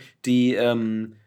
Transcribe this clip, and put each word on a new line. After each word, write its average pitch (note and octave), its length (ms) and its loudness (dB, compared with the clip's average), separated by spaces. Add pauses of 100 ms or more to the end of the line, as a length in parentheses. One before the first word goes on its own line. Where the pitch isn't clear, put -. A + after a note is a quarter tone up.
(260)
die, B2 300 2
ähm, A2 600 -2 (120)